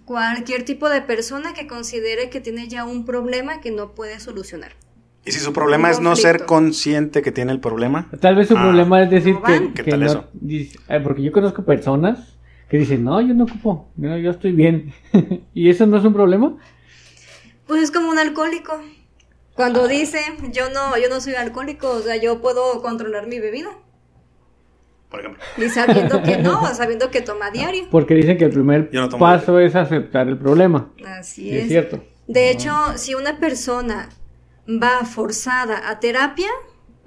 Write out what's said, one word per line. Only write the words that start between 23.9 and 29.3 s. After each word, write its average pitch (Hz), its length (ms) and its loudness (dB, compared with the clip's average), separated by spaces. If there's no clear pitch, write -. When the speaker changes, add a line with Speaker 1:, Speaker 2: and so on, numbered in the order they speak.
Speaker 2:
Por - 100 -14
ejemplo. 101 220 -16
Speaker 1:
Y 233 100 -2
sabiendo 233 540 2
que 175 160 2
no, 165 240 2
Speaker 3:
<laughs> 202 120 0
Speaker 1:
sabiendo 233 360 -2
que 254 100 -2
toma 208 260 -8
a 208 40 -8
diario. 339 400 -6
Speaker 3:
Porque 160 240 4
dicen 160 240 4
que 165 80 4
el 143 60 2
primer 143 380 2
Speaker 2:
Yo 131 120 -2
no 127 80 -2
tomo 127 100 -2
Speaker 3:
paso 175 320 4